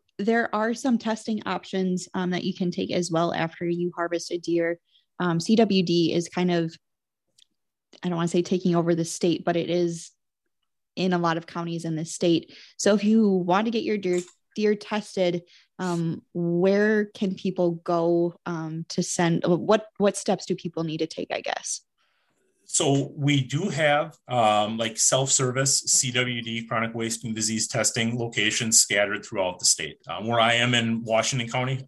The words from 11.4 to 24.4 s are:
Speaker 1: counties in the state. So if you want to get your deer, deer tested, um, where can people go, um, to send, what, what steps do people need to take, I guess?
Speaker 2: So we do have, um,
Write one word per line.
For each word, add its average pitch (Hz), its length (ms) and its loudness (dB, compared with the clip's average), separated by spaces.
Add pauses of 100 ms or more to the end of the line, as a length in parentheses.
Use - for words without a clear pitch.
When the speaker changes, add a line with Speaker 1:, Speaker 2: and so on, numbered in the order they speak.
Speaker 1:
counties 170 360 -6
in 160 140 -2
the 160 80 -4
state. - 480 0 (240)
So 202 160 4
if 208 100 2
you 220 260 6
want 185 360 2
to 233 60 -4
get 220 120 -2
your 214 140 -2
deer, 180 240 -2 (340)
deer 208 200 2
tested, 190 640 -2 (360)
um, 170 440 -2 (120)
where 196 800 2
can 190 220 -4
people 180 360 0
go, 170 760 0
um, 160 420 -6
to - 160 -2
send, 170 420 0
what, 180 420 2 (100)
what 196 180 2
steps - 300 -4
do 180 100 -2
people 165 300 -6
need 160 140 -4
to 160 80 -2
take, - 260 -8
I - 80 -6
guess? - 400 -6 (840)
Speaker 2:
So 139 500 2
we 143 280 2
do 156 260 -2
have, 151 480 2 (140)
um, 110 480 4